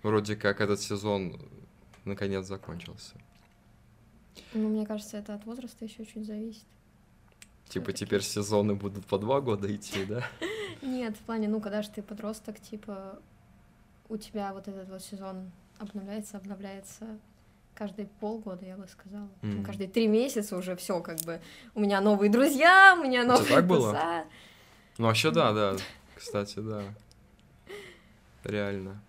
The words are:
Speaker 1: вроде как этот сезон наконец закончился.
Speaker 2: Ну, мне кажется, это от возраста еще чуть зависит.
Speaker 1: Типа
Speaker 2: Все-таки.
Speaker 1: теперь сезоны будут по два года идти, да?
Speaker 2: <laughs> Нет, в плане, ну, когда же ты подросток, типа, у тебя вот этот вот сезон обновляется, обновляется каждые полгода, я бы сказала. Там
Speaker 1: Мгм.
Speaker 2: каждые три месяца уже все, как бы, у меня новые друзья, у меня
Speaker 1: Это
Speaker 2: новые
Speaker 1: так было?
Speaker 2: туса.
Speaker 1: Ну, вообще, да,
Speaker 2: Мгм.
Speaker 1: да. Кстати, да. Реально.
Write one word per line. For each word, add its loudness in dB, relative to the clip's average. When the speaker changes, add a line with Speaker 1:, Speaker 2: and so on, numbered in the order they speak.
Speaker 1:
вроде 2
как 0
этот 2
сезон -4
наконец -4
закончился. -14
Speaker 2:
Ну, 0
мне -2
кажется, -10
это -12
от -14
возраста -14
еще -14
чуть -12
зависит. -10
Speaker 1:
Типа -6
Speaker 2:
Все-таки. -6
Speaker 1:
теперь 2
сезоны 0
будут -8
по 0
два 0
года -2
идти, -6
да? -6
Speaker 2:
<laughs> -10
Нет, -6
в -18
плане, -4
ну, 0
когда -4
же -8
ты -12
подросток, -10
типа, -14
у -6
тебя -6
вот -12
этот -12
вот -14
сезон -12
обновляется, -10
обновляется -14
каждые -8
полгода, -8
я -14
бы -14
сказала. -14
Там -4
Speaker 1:
Мгм. -4
Speaker 2:
каждые -6
три 2
месяца 2
уже -4
все, -2
как -6
бы, -4
у -6
меня 4
новые 6
друзья, 10
у -2
меня 2
Speaker 1:
Это 4
Speaker 2:
новые 8
Speaker 1:
так 8
было? 4
Speaker 2:
туса. 0
Speaker 1:
Ну, 0
вообще, 4
да, 4
Speaker 2:
Мгм. 2
Speaker 1:
да. 2
Кстати, -6
да. -6
Реально. -6